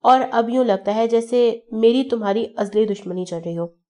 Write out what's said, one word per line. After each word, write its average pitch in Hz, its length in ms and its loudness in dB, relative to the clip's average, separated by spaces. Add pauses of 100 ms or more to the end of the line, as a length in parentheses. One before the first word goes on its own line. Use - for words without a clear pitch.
और 254 160 6
अब 233 300 -2
यूं 254 160 2
लगता 196 260 0
है 226 160 0
जैसे 233 640 0
मेरी 233 320 2
तुम्हारी 220 400 -2 (140)
अजली 208 280 0
दुश्मनी 185 380 -6
चल 170 160 -8
रही 170 140 -8
हो। 170 220 -8 (120)